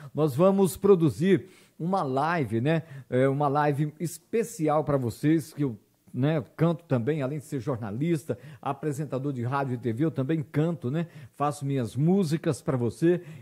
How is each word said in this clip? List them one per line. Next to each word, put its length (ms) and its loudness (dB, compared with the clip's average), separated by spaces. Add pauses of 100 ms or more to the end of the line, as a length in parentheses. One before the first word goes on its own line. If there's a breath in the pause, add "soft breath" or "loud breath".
(140 loud breath)
Nós 220 0
vamos 420 4
produzir 680 4 (320 loud breath)
uma 240 -2
live, 580 0
né? 220 2 (260 loud breath)
É, 180 4
uma 200 2
live 520 0
especial 840 -2
pra 140 0
vocês, 560 0
que 100 -4
eu, 140 -4 (340)
né, 320 0 (120)
canto 300 0
também, 360 0
além 160 -4
de 80 -12
ser 140 -6
jornalista, 760 -2 (240 loud breath)
apresentador 720 -6
de 120 -4
rádio 320 -2
e 20 -4
T 160 -2
V, 120 0
eu 40 2
também 320 -2
canto, 480 -2
né? 160 -2 (300 loud breath)
Faço 320 -2
minhas 280 -2
músicas 680 0
pra 120 -2
você 460 0 (200 loud breath)